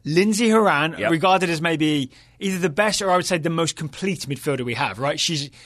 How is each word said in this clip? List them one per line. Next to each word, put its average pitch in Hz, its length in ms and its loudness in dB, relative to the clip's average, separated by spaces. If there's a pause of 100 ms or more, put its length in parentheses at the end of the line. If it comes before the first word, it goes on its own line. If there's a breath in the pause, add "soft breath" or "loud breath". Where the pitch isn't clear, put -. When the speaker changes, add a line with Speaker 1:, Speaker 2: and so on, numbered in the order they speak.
Speaker 1:
Lindsey 208 460 2
Horan, 165 480 2
Speaker 2:
Yep. 170 140 2
Speaker 1:
regarded 185 380 4
as 160 120 -2
maybe 151 500 0 (280 soft breath)
either 190 180 -2
the 175 120 0
best 208 320 0
or 190 100 0
I 180 60 4
would 175 80 0
say 180 120 -2
the 160 120 -2
most 165 260 -2
complete 160 460 -6
midfielder 135 440 -6
we 120 80 -4
have, 104 260 -4
right? 143 200 -2
She's, 147 300 -2 (160 loud breath)